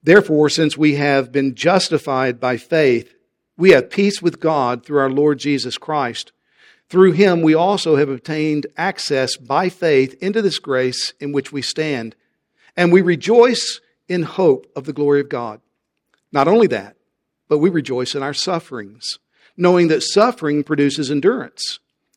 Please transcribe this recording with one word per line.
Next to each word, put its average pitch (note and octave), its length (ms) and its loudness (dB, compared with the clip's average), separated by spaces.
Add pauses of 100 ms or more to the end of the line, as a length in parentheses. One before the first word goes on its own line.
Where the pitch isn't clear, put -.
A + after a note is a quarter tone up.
Therefore, D#3+ 440 4
since D3+ 300 -2
we D3+ 180 2
have C#3 360 0
been C3+ 240 -2
justified C3+ 840 -2
by B2+ 180 -2
faith, C#3 580 0 (420)
we F#3 140 6
have C3 200 4
peace G3 320 -2
with E3+ 160 -2
God B2+ 440 -2
through D3 140 -4
our C3+ 120 2
Lord C#3+ 280 0
Jesus C3+ 400 -4
Christ. C#3 540 -8 (580)
Through F#3 220 6
him F3 320 2
we D#3 100 4
also E3+ 440 0
have C#3+ 120 0
obtained D3+ 560 -4 (100)
access D3 640 -4
by D3 320 -2
faith C#3 500 0
into G3+ 220 -4
this F#3 160 -2
grace B2+ 640 -4
in C#3+ 120 -8
which C#3 200 -4
we C#3+ 100 -8
stand, B2+ 540 -6 (600)
and F3 160 2
we F#3+ 100 6
rejoice A#3 800 2 (280)
in F3+ 160 -4
hope D3+ 420 0 (100)
of C3+ 100 -12
the D3 80 -10
glory C#3+ 260 0
of C#3 100 -6
God. A#2 320 -10 (680)
Not D3+ 160 2
only G#3+ 200 4
that, G2+ 280 -6 (540)
but D3+ 100 2
we E3+ 100 2
rejoice B2+ 460 -4
in C#3 80 -6
our C#3 100 -6
sufferings, B2 840 -10 (360)
knowing F3 340 4
that D3+ 120 0
suffering D#3+ 640 0
produces C#3+ 480 -2
endurance, D#3+ 680 -4 (380)